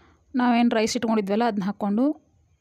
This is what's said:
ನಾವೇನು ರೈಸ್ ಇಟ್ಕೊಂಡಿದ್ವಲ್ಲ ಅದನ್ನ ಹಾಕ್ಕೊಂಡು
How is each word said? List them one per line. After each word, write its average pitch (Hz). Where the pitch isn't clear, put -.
ನಾವೇನು 240
ರೈಸ್ 220
ಇಟ್ಕೊಂಡಿದ್ವಲ್ಲ 220
ಅದನ್ನ 202
ಹಾಕ್ಕೊಂಡು 208